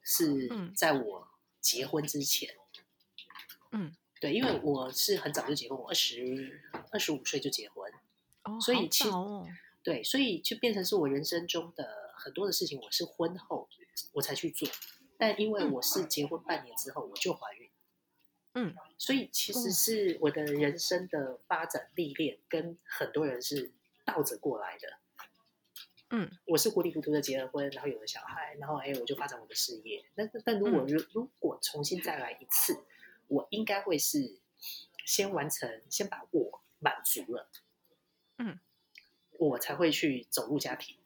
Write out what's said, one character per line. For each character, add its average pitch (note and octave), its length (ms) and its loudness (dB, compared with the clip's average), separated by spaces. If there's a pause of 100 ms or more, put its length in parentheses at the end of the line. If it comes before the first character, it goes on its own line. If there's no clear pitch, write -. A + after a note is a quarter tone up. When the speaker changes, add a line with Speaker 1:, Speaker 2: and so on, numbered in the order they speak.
Speaker 1:
是 E3 720 2
在 D#3+ 200 6
我 G#2 340 -2 (320)
结 B2+ 260 2
婚 D3+ 200 0
之 D3 180 -2
前。 - 260 0 (1200)
Speaker 2:
嗯。 G3+ 160 -2
嗯。 E3 80 -12 (260)
Speaker 1:
对， D3 120 0
因 A#3+ 120 2
为 F#3+ 180 2
我 C3 280 2
是 - 260 2
很 D3+ 160 -2
早 C#3 120 0
就 C#3+ 80 0
结 - 140 -4
婚， C3+ 100 -6
我 - 120 -8
二 F#3 40 -2
十， C3 680 -2 (300)
二 G#3 80 0
十 - 120 0
五 C#3+ 140 -2
岁 D3 140 0
就 C#3+ 100 -2
结 - 200 -4
婚。 - 220 -10 (520)
Speaker 2:
哦， G#3+ 180 -6
Speaker 1:
所 A#3 120 4
以 G#3+ 140 4
其-， - 180 4
Speaker 2:
好 G#3+ 60 2
早 F#3 80 0
哦。 G3 280 -6 (360)
Speaker 1:
对， D3+ 200 0
所 - 140 0
以 A#3+ 220 2
就 - 180 -2
变 A#3 160 2
成 F#3+ 120 0
是 G#3 100 2
我 D#3 140 6
人 C#3+ 160 2
生 E3+ 220 0
中 E3+ 280 -4
的 - 400 -10
很 - 160 -12
多 F#3 140 -2
的 F#3+ 80 0
事 - 120 2
情， C#3+ 140 -4
我 - 100 -14
是 - 140 0
婚 E3+ 340 -2
后 - 300 -6 (460)
我 D3 80 -2
才 C#3+ 120 -2
去 D#3 180 -2
做。 - 180 -2 (480)
但 G#3+ 220 4
因 G#3+ 120 2
为 G#3 140 2
我 - 160 0
是 F#3 240 2
结 D3 200 0
婚 E3 180 -2
半 D#3+ 200 -2
年 - 140 -16
之 - 160 -4
后， B2+ 140 -6
Speaker 2:
嗯。 - 20 -12
Speaker 1:
我 - 80 -10
就 F3 160 0
怀 G#2 220 -12
孕。 - 80 -20 (920)
Speaker 2:
嗯。 A3 180 -2 (240)
Speaker 1:
所 - 160 0
以 C4 180 2
其 - 220 0
实 A#3+ 180 0
是 G3+ 500 2
我 D3+ 100 6
的 D3+ 120 0
人 D3 360 2
生 F3+ 280 0
的 C3+ 300 -2 (100)
发 E3 180 0
展 - 300 -6
历 D3+ 200 -2
练， D3+ 200 0
Speaker 2:
哦。 - 40 -20 (100)
Speaker 1:
跟 E3+ 340 -2
很 - 280 -4
多 D3+ 160 2
人 B2 140 -2
是 C#3 300 -2 (320)
倒 D#3 200 2
着 B2+ 140 -2
过 A#2+ 220 -2
来 F#2 200 -8
的。 - 180 -12 (1120)
Speaker 2:
嗯。 A3+ 220 0 (140)
Speaker 1:
我 E3 120 4
是 A3 120 6
糊 G3 120 4
里 E3+ 120 2
糊 D#3 80 -2
涂 D3+ 100 0
的 D3 100 4
结 C3+ 180 0
了 C3 80 -4
婚， C#3 220 -2
然 C#3 140 -10
后 D3 60 0
有 B2 100 -4
了 - 80 -12
小 - 140 -6
孩， D3+ 380 -10
然 C#3+ 80 -8
后， D3+ 100 0
哎， C#3 220 -4
我 A#2 60 -4
就 C#3 100 -2
发 C#3+ 120 -4
展 B2+ 120 -8
我 A2 60 -18
的 G#2+ 80 -16
事 - 300 0
业。 A2 200 -8 (120)
但， G#3+ 120 -2 (160)
但 A3+ 140 4
如 G#3 140 4
果， C#3 160 6
Speaker 2:
嗯。 D#3 260 2
Speaker 1:
如 A#3+ 160 -2 (100)
果 - 220 0
重 D3 220 -2
新 F3 180 0
再 D#3 160 -2
来 C3 140 -4
一 - 180 -14
次， - 340 2 (440)
我 C#3+ 240 2
应 G#3+ 120 0
该 G3+ 180 0
会 F#3+ 160 2
是 - 420 2 (680)
先 G3 260 2
完 D3+ 180 0
成， A#2 400 -4
先 - 180 -2
把 - 240 -8
我 - 320 0 (160)
满 - 240 0
足 - 300 -2
了。 - 160 -8 (880)
Speaker 2:
嗯。 G#3 220 -6 (800)
Speaker 1:
我 D3 220 4
才 D3 160 -2
会 D#3+ 160 6
去 C3+ 380 2
走 - 180 0
入 D3 100 2
家 B2+ 180 -2
庭。 - 200 -12 (100)